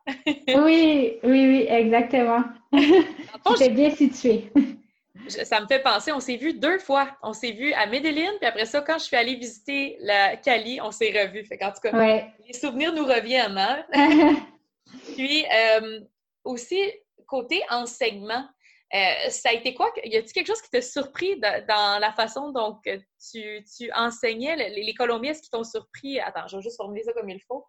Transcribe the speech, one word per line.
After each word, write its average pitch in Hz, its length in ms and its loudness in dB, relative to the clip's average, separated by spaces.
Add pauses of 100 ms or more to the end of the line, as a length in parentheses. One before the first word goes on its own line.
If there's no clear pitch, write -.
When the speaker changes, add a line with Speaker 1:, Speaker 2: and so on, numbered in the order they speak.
Speaker 1:
<laughs> 269 220 -8
Speaker 2:
Oui, 294 960 4
oui, 262 240 6
oui, 262 200 4
exactement. 233 760 2 (140)
<laughs> - 140 -20
Speaker 1:
Dans 277 60 6
le 285 60 6 (600)
fond, 466 120 4
Speaker 2:
C'était 277 100 4
Speaker 1:
j'ai 254 60 6
Speaker 2:
bien 285 180 4
situé. 247 680 2
<laughs> - 340 2 (340)
Speaker 1:
Je, - 180 -10
ça 220 160 0
me 208 80 -6
fait 269 140 2
penser, 233 320 0
on 277 80 -4
s'est 247 160 -6
vu 294 160 -4
deux 294 260 0
fois. 277 420 -2
On 220 120 -10
s'est 240 180 -8
vu 262 220 -4
à 214 120 0
Medellín, 294 540 -2
puis 262 80 -2
après 220 180 -2
ça, 285 160 -2
quand 311 160 -2
je 311 80 -10
suis - 120 -4
allée 240 180 0
visiter 269 640 -8
la 196 380 2
Cali, 240 440 -2
on 214 100 -8
s'est 214 200 -2
revus. 202 340 -2
Fait - 120 -14
qu'en 196 140 -6
tout - 100 -16
cas, 214 160 -2
Speaker 2:
Ouais. 220 340 2 (160)
Speaker 1:
les 247 60 -18
souvenirs 294 400 -4
nous 302 120 -2
reviennent, 233 520 0
hein ? 247 340 -2
Speaker 2:
<laughs> 294 560 6 (680)
Speaker 1:
Puis, 285 300 0
euh, 220 540 2 (440)
aussi, 254 360 -6 (480)
côté 269 420 -4
enseignement, 233 760 -6 (480)
euh, 190 360 0
ça - 200 -2
a 233 40 2
été 233 200 -4
quoi 392 180 -2
que, - 140 -10
y 220 120 -2
a-t-il 220 160 -4
quelque 359 140 -4
chose 440 140 -6
qui - 80 -20
t'a 247 120 -2
surpris 339 560 -6
de, 208 300 -4
dans 208 320 0
la 214 120 0
façon 247 400 -6
dont 226 340 -6
que 196 120 -6 (340)
tu, 214 320 -14 (140)
tu 240 160 -12
enseignais 233 640 -4
le, 214 180 -8
les, 202 80 -6
les 220 100 -6
Colombiens ? 233 380 -2
Est-ce 302 100 -12
qu'ils - 100 -20
t'ont 226 120 -4
surpris ? 233 560 -10
Attends, 180 280 -8
je 185 100 -14
vais 196 60 -12
juste 233 140 -12
formuler 208 260 -10
ça 233 100 -6
comme 220 160 -10
il 185 120 -16
faut. 269 280 -12